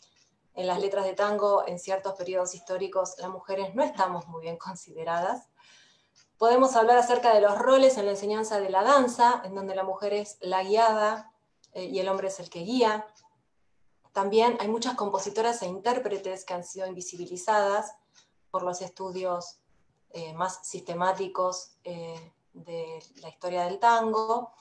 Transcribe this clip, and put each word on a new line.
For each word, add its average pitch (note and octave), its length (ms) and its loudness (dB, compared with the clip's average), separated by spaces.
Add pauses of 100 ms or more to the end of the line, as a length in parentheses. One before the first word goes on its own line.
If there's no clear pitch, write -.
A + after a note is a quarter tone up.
(560)
En F#3 100 -8
las F3+ 140 -2
letras G3 260 -2
de F#3+ 80 -4
tango, G3+ 540 2
en F3 100 -6
ciertos F#3+ 360 -6
periodos F3+ 420 -4
históricos, F#3 640 -4
las F3+ 100 -10
mujeres F#3+ 460 -6
no C4+ 80 0
estamos F#3 440 -2
muy E3 140 -14
bien E3 160 -8
consideradas. F3 920 -6 (920)
Podemos B3 360 6
hablar A#3 220 8
acerca A#3+ 340 4
de G#3 100 8
los G#3 180 4
roles C4 400 6
en G3+ 60 0
la G3+ 60 0
enseñanza G#3+ 480 -2
de G3 120 -2
la F#3+ 100 4
danza, B3 640 4
en F#3+ 100 -12
donde F#3+ 220 -6
la F#3+ 80 -2
mujer F#3+ 300 -4
es G#3 280 -4
la F#3 220 -2
guiada, G#3+ 680 2 (420)
eh, F#3 100 -10
y F#3 160 -4
el F#3+ 100 -2
hombre G3 200 -2
es F#3+ 100 -10
el E3+ 100 -14
que E3+ 120 -12
guía. G#3+ 440 2 (1080)
También A3 460 2
hay G#3 100 -4
muchas A#3+ 260 -4
compositoras G#3 680 -2
e F#3 60 -6
intérpretes F#3+ 760 -4
que F3+ 120 -8
han F3 80 -8
sido F#3+ 240 -10
invisibilizadas F#3 1080 -2 (560)
por F3+ 140 -4
los F3+ 180 -6
estudios, F3+ 800 -8 (500)
eh, E3 240 -12
más F3+ 320 -6
sistemáticos, F#3 1160 -4
eh, E3 480 -14 (220)
de E3 500 -12 (140)
la E3 100 -18
historia F3 380 -4
del F#3+ 140 -6
tango. A3+ 800 2